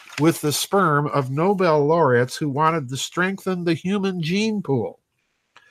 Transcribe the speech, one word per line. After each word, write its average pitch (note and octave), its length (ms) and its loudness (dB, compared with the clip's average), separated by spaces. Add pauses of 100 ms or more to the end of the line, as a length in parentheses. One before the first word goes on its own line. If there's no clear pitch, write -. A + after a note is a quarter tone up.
(200)
with D#3+ 220 2
the D3 100 -2
sperm D3+ 540 2
of C3+ 240 -2
Nobel E3 560 2
laureates C3 500 2
who D3+ 140 -4
wanted D3+ 400 0
to C3 80 -8
strengthen F#3 680 -4
the E3+ 100 2
human F#3+ 480 -2
gene G3+ 400 -2
pool. A#2+ 380 -4 (720)